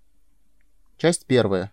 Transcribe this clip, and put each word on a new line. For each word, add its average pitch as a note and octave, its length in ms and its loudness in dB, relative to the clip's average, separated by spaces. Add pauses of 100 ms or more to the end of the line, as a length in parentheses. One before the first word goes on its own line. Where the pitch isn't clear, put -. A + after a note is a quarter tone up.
(1000)
Часть - 280 -2
первая, G2+ 460 0